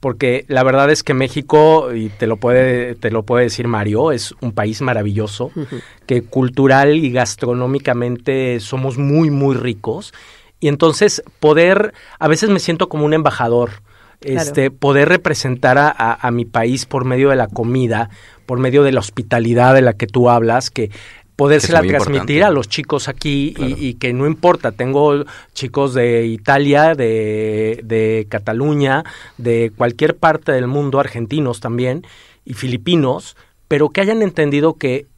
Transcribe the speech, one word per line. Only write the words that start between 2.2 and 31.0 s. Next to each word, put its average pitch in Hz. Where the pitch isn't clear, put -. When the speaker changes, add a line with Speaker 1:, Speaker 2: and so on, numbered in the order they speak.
Speaker 1:
lo 110
puede, 123
te 113
lo 110
puede 123
decir 117
Mario, 110
es -
un 120
país 110
maravilloso, 110
Speaker 2:
Ujú. 139
Speaker 1:
que 120
cultural 135
y 156
gastronómicamente 127
somos 131
muy, 147
muy 139
ricos. 117
Y 156
entonces 160
poder, 175
a 160
veces 165
me 190
siento 175
como 151
un 151
embajador, 120
Speaker 2:
Claro. 131
Speaker 1:
este, 135
poder 139
representar 135
a, 143
a, 117
a 123
mi 120
país 120
por 135
medio 131
de 135
la 120
comida, 117
por 123
medio 131
de 139
la 123
hospitalidad 120
de 131
la 123
que 113
tú 120
hablas, 117
que 107
podérsela 151
Speaker 3:
Que 180
es -
muy 143
Speaker 1:
transmitir 139
Speaker 3:
importante. 175
Speaker 1:
a 208
los 135
chicos -
aquí 143
y, -
Speaker 3:
Claro. 135
Speaker 1:
y 135
que 127
no 135
importa, 160
tengo 143
chicos 139
de 120
Italia, 143
de, 110
de 110
Cataluña, 135
de 117
cualquier 127
parte 156
del 127
mundo, 139